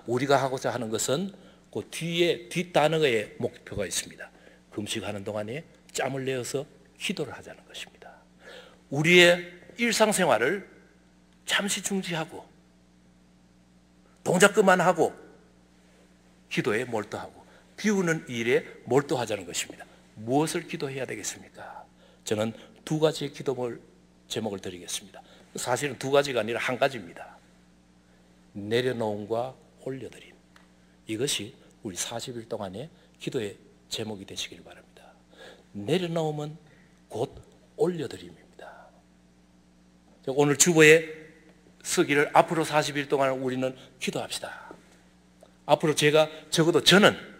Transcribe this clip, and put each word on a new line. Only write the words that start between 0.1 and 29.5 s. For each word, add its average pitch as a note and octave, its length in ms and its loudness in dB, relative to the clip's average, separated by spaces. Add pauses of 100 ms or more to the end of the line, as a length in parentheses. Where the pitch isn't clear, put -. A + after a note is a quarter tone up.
하고자 C3 300 -4
하는 A2+ 180 -6
것은 C#3 440 -2 (380)
그 A2+ 180 -8
뒤에, E3+ 600 -2
뒷단어에 D#3 880 0
목표가 G2+ 480 -6
있습니다. - 440 -8 (420)
금식하는 G#2 520 -6
동안에 G#2+ 400 -6 (300)
짬을 C#3 320 -4
내어서 C3 400 -4 (320)
기도를 D3 360 -6
하자는 - 320 -18
것입니다. - 360 -18 (880)
우리의 F3 640 6 (260)
일상생활을 F#3+ 920 2 (760)
잠시 G3 360 -2
중지하고 F3 640 -6 (1800)
동작 F#3 300 6
그만하고 F3+ 600 4 (1400)
기도에 B2 360 0
몰두하고 G#2+ 600 -8 (320)
비우는 F#3+ 500 0
일에 A#2+ 380 0 (200)
몰두하자는 A#2+ 600 0
것입니다. - 400 -10 (300)
무엇을 D3+ 520 -2
기도해야 C3+ 380 -8
되겠습니까? - 800 -12 (400)
저는 A2 280 -2 (320)
두 D#3 140 -2
가지의 D3+ 320 0
기도물 B2+ 500 -6 (460)
제목을 G#2+ 320 -6
드리겠습니다. F2+ 600 -12 (340)
사실은 B2 420 -2
두 C3+ 140 -6
가지가 C#3 300 4
아니라 A2 180 -2
한 B2+ 180 -2
가지입니다. A2+ 600 -4 (1160)
내려놓음과 A2+ 1000 -2 (260)